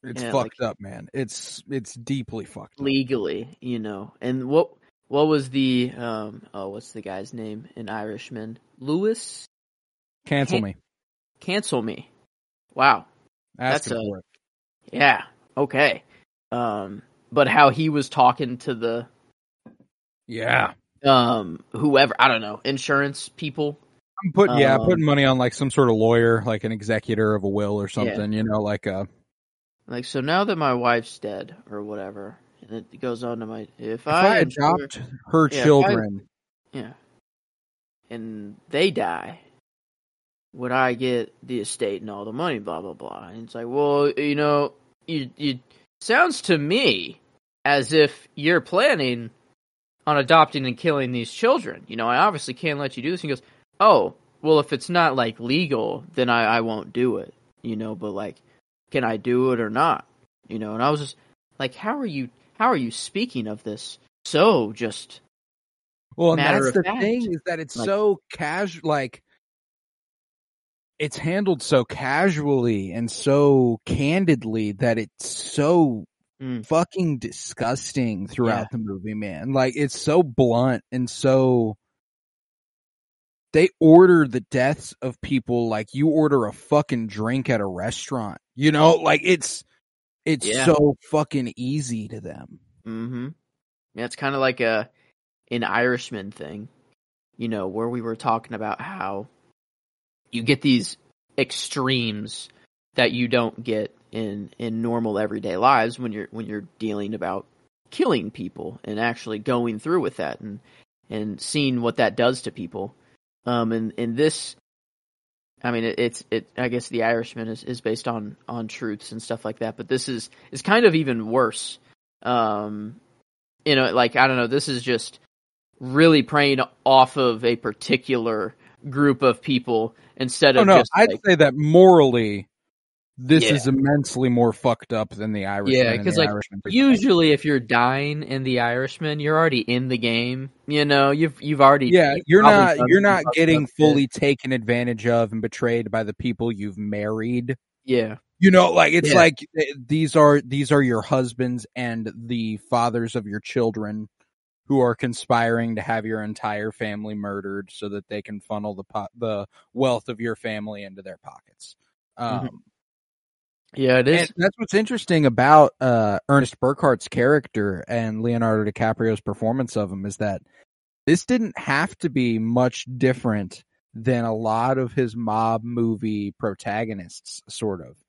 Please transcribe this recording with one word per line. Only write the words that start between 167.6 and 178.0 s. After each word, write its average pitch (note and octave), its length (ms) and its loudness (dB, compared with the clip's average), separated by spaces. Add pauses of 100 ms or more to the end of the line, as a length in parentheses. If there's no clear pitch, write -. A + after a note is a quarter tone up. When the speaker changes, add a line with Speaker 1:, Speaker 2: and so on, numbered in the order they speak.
Speaker 1:
and A2 360 -4
Leonardo A2+ 460 0
DiCaprio's A2 520 0
performance A2+ 560 -4
of G2+ 160 -2
him, G2 140 -8
is G2+ 100 -8
that G2 260 -6 (640)
this E3 180 2
didn't A3+ 340 -2
have D3 400 -2
to E3 120 -4
be B2 280 0
much A#2+ 480 0 (100)
different A#2+ 680 -2 (300)
than A#2 300 -2
a A2+ 100 -2
lot A2+ 440 0
of B2 140 -4
his A#2+ 240 -2
mob A2+ 460 0
movie A2 720 -4
protagonists, G#2 1160 -8
sort G2 320 -6
of D#2+ 160 -20 (120)